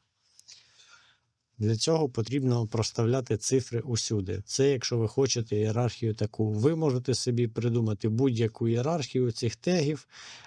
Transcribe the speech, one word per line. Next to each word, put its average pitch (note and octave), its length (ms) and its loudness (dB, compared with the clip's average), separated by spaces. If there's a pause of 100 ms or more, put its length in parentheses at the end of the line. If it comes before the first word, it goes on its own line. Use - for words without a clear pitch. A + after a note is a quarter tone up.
(1600)
Для A2 180 2
цього D#3 320 2
потрібно B2 580 0
проставляти A#2 680 0
цифри B2+ 440 -2
усюди. G2+ 640 -4
Це C#3 240 2
якщо B2 280 -2
ви A2+ 100 0
хочете B2 480 0
ієрархію A2 580 0
таку. G#2+ 380 -2
Ви B2 240 2
можете C3 380 2
собі A#2+ 340 0
придумати A2+ 600 0
будь-яку A#2 600 2
ієрархію B2+ 640 0
цих A2+ 240 -2
тегів, D#3 520 0 (380)